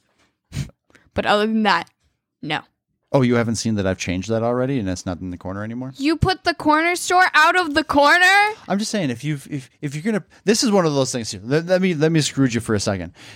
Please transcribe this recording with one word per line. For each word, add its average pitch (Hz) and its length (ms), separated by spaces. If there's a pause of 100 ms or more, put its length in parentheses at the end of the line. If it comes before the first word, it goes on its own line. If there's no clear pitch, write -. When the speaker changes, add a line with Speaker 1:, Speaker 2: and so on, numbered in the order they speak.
(520)
Speaker 1:
<laughs> - 100 (520)
But 202 100
other 208 220
than 220 160
that, 180 260 (540)
no. 151 180 (500)
Speaker 2:
Oh, 139 120
you 120 140
haven't 117 200
seen 110 200
that 98 100
I've 92 100
changed 92 320
that 113 140
already 123 360
and 101 80
it's 92 200
not 90 160
in 92 80
the 85 80
corner 98 260
anymore? 127 320
Speaker 1:
You 302 220
put - 260
the 349 80
corner 311 420
store 370 380
out 320 240
of 339 160
the 311 100
corner? 359 720 (160)
Speaker 2:
I'm 196 100
just 214 120
saying, 185 180
if 120 160
you've, 147 260
if, 135 200 (100)
if 143 140
you're 151 80
gonna, 214 200 (220)
this 214 180
is 196 80
one 196 140
of 156 100
those 131 180
things 117 180
here. 95 120
Let, 143 220
let 180 160
me, 185 140
let 156 180
me 160 80
Scrooge 135 340
you 117 60
for 113 140
a 98 60
second. 90 340 (220)